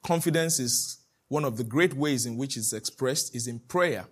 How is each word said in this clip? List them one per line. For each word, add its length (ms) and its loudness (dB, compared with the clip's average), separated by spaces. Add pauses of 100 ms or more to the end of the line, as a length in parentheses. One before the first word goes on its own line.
Confidence 560 2
is 400 -2 (280)
one 160 0
of 140 -2
the 60 -2
great 300 2
ways 320 0
in 120 -6
which 180 -4
it's 160 -2
expressed 640 -2
is 120 -4
in 120 -6
prayer. 520 0